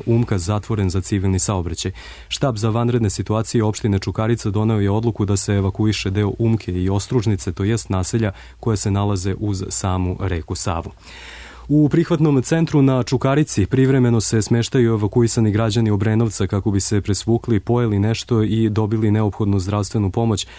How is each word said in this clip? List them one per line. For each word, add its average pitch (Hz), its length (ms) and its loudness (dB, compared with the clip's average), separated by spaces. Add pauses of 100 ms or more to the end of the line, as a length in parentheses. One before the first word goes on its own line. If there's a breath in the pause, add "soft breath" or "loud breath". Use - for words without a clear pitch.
Umka 117 320 2
zatvoren 101 520 -2
za 90 120 -2
civilni 95 380 0
saobraćaj. 90 520 -4 (360 loud breath)
Štab 131 280 -2
za 107 140 0
vanredne 117 400 2
situacije 110 540 0
opštine 104 360 0
Čukarica 110 500 -2
doneo 107 300 2
je 101 120 2
odluku 110 340 0
da 98 120 2
se 101 180 0
evakuiše 101 540 0
deo 101 300 0
Umke 113 320 0
i 92 180 -2
Ostružnice, 101 640 -2
to 98 100 -4
jest 113 260 -2
naselja 98 420 0 (280 loud breath)
koja 110 160 0
se 101 160 -2
nalaze 98 480 0
uz 98 300 -4
samu 92 500 -2
reku 90 360 -4
Savu. 85 360 -4 (760 loud breath)
U 147 220 4
prihvatnom 156 520 2
centru 160 400 2
na 131 220 4
Čukarici 135 640 0
privremeno 127 560 4
se 110 200 0
smeštaju 117 520 2
evakuisani 110 580 2
građani 110 400 2
Obrenovca 107 560 0
kako 101 240 -2
bi 98 80 2
se 101 220 0
presvukli, 110 580 0
pojeli 117 400 0
nešto 110 440 0
i 110 260 2
dobili 107 420 0
neophodnu 104 480 2
zdravstvenu 98 520 -2
pomoć, 113 360 -2 (120)